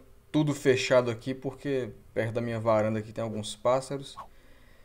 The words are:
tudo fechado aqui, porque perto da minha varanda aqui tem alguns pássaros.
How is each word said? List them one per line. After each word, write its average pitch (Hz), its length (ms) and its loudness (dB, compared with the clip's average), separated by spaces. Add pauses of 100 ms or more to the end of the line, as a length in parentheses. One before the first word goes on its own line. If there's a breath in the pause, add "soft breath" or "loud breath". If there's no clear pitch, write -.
(320)
tudo 151 220 2
fechado 127 560 4
aqui, 117 240 -4
porque 131 560 -6 (240)
perto 113 200 -2
da 117 60 -2
minha 117 200 -4
varanda 110 380 2
aqui 110 140 -8
tem 113 100 -6
alguns 107 320 -6
pássaros. 135 640 -2 (680 soft breath)